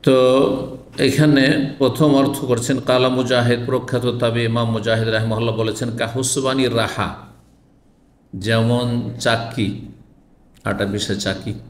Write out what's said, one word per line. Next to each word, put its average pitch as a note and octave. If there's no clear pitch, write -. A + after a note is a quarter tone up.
তো C3
এখানে C#3
প্রথম C#3
অর্থ C#3
করছেন B2
কালা B2+
মুজাহিদ, B2
প্রখ্যাত B2
তাবি A#2+
ইমাম A2+
মুজাহিদ A2+
রাহিমাহুল্লাহ A2+
বলেছেন, A#2
"কা A#2
হুসবানি C3
রাহা", A2
যেমন A#2
চাকি, A2+
আটা G2+
পিষে G2+
চাকি G2